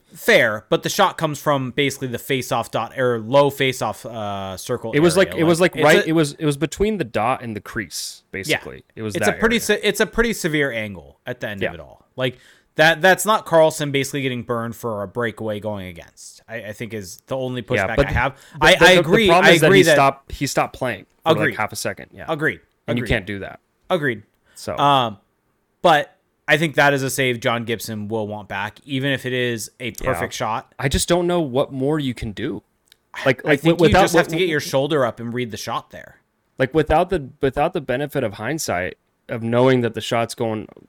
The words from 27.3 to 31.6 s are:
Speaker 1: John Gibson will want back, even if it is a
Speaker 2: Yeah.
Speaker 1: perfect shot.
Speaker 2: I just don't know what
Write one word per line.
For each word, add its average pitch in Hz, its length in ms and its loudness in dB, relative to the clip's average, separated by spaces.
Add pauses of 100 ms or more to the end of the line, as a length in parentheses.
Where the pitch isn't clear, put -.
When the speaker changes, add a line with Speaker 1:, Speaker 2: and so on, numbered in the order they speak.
Speaker 1:
John 117 240 -2
Gibson 107 440 -6
will 110 180 -4
want 104 220 -10
back, 101 360 -8
even 139 280 -4
if 127 120 -4
it 127 80 -6
is 123 380 -2 (100)
a 127 60 -8
Speaker 2:
Yeah. 110 60 -6 (200)
Speaker 1:
perfect 98 220 -6
shot. 117 440 -6
Speaker 2:
I 135 120 -2
just 185 180 -2
don't 175 180 2
know 175 140 2
what 139 320 -2